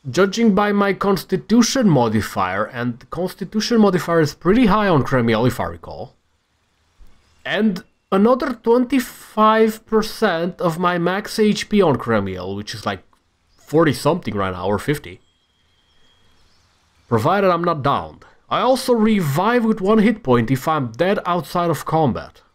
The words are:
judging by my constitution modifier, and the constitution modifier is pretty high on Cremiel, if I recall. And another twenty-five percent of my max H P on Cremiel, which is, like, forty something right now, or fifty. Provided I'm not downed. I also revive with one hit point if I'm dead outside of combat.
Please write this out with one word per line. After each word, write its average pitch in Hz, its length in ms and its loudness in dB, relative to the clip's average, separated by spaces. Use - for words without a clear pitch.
judging 196 460 2
by 208 160 0
my 202 220 0
constitution 202 960 0
modifier, 107 760 0
and 123 340 -8
the - 80 -20
constitution 208 720 -2
modifier 175 400 2
is 147 120 0
pretty 214 340 2
high 202 200 2
on 151 160 2
Cremiel, 117 420 0
if 117 140 -2
I 92 60 -4
recall. 85 500 -14
And 185 400 -2
another 247 420 2
twenty-five 226 1300 0
percent 190 760 -2
of 170 180 -2
my 180 180 0
max 185 420 -4
H 208 300 0
P 208 120 4
on 147 160 4
Cremiel, 98 580 -4
which 104 180 -10
is, 107 120 -14
like, 98 180 -6
forty 151 340 2
something 147 420 -2
right 95 200 -4
now, 90 140 -6
or 101 120 0
fifty. 117 400 -6
Provided 175 420 2
I'm 170 140 0
not 165 200 -2
downed. 90 400 -4
I 147 100 -2
also 247 340 0
revive 214 720 2
with 214 160 0
one 214 180 4
hit 214 240 2
point 120 280 2
if 131 180 -2
I'm 131 240 -2
dead 180 320 0
outside 175 440 -2
of 147 160 -4
combat. 113 560 -2